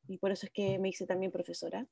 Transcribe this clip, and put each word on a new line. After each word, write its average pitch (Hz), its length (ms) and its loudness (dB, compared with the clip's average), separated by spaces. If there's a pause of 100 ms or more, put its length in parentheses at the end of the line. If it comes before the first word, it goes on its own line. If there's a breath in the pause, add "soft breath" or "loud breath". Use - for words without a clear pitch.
y 190 100 -6
por 196 140 4
eso 190 140 -2
es - 60 -10
que 190 280 2
me 190 80 4
hice 180 180 -2
también 185 240 2
profesora. 175 600 -4